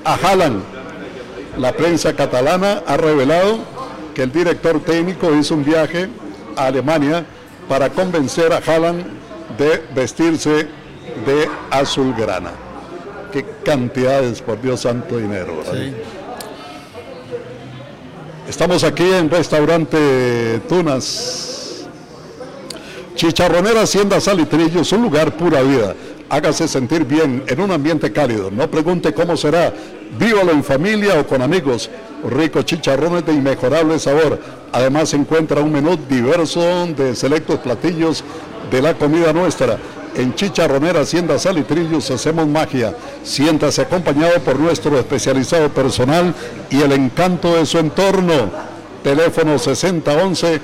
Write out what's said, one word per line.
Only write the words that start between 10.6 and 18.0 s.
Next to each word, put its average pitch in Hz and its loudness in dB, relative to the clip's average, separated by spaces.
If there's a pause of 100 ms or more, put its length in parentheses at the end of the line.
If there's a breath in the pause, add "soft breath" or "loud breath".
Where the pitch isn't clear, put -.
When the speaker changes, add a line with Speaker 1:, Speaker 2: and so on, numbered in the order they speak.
Speaker 1:
de 151 2 (220)
azulgrana. 113 0 (840)
Qué 139 -4 (200)
cantidades, 127 0
por 107 -6
Dios 127 -2
santo, 120 -4
dinero, 95 -6
¿verdad? 78 -6
Speaker 2:
Sí. 131 -6 (2500)